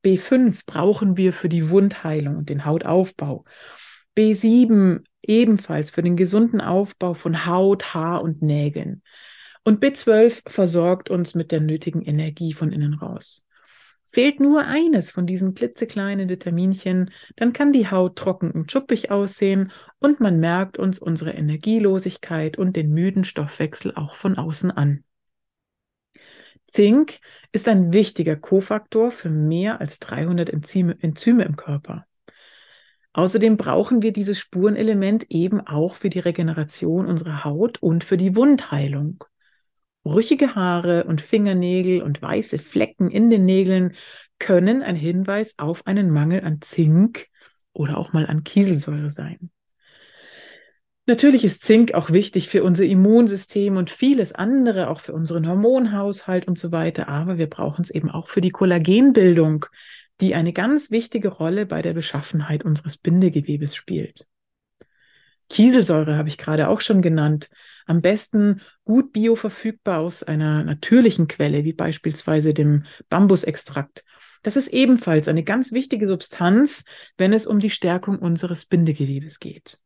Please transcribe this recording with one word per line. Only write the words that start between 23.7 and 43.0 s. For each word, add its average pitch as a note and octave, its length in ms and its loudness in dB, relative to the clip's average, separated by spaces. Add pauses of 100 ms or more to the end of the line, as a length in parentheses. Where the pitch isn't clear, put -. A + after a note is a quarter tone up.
auch D3+ 200 -10
von F#3+ 200 -2
außen D#3+ 360 -4
an. C#3+ 320 -2 (1600)
Zink A3+ 540 2 (320)
ist G#3 160 -2
ein F#3+ 240 2
wichtiger E3+ 460 0
Kofaktor G#3 760 0
für F3+ 180 -10
mehr D#3+ 520 -2
als - 180 -10
dreihundert E3+ 500 -4
Enzyme, E3+ 520 -2
Enzyme G#3 420 2
im D3 140 -4
Körper. - 480 -10 (1080)
Außerdem F#3+ 440 2
brauchen G#3 440 0
wir A3 120 -2
dieses G3 260 -4
Spurenelement G#3 880 0
eben F#3 300 0
auch D#3 360 -4
für G3 140 -4
die F3+ 100 -4
Regeneration E3 880 -4
unserer D#3+ 360 -4
Haut E3 380 -4
und E3 240 0
für F#3+ 100 0
die F#3 220 0
Wundheilung. D3 840 0 (800)
Brüchige A3+ 520 0
Haare F3 480 0
und D#3 160 -2
Fingernägel F#3 840 0
und D3 200 -6
weiße - 360 -4
Flecken - 540 -2